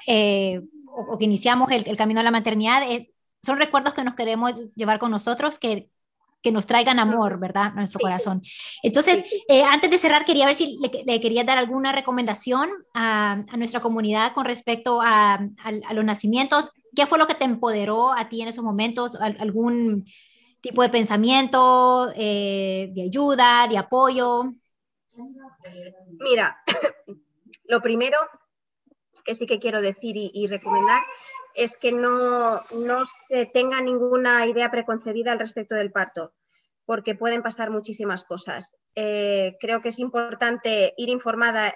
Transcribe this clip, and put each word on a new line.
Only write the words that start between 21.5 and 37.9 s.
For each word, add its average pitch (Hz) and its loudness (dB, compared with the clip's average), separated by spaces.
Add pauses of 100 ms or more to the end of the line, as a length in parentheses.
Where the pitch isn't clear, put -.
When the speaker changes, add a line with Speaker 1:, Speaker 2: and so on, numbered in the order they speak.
Speaker 1:
eh, 196 -2
de 185 -6
ayuda, 240 4
de 214 0
apoyo? 247 2 (1700)
Speaker 2:
Mira, 240 0 (100)
<coughs> - -8
lo 233 0
primero 247 0 (1080)
que 226 -6
sí 233 -8
que 220 -2
quiero 214 -2
decir 202 -4
y, 202 -8
y 202 -4
recomendar - 2 (520)
es 233 -4
que 240 -2
no, 247 0
no 240 -4
se 247 -4
tenga 262 0
ninguna 247 2
idea 240 0
preconcebida 226 -4
al 226 -2
respecto 220 -8
del 202 -4
parto, 185 -6 (520)
porque 220 -4
pueden 233 -2
pasar 226 -6
muchísimas 208 -6